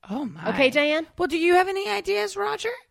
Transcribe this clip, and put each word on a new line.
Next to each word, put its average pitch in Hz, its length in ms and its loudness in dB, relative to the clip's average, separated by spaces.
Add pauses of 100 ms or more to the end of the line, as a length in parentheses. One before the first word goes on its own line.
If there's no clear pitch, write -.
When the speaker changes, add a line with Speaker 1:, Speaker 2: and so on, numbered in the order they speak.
(100)
Speaker 1:
Oh, 269 160 -4
my. 165 240 -6
Speaker 2:
Okay, 262 200 4
Diane? 302 360 0 (120)
Speaker 1:
Well, 359 100 0
do 320 100 -2
you 349 160 4
have 370 140 4
any 392 200 -4
ideas, 403 480 -2
Roger? 415 340 -4 (200)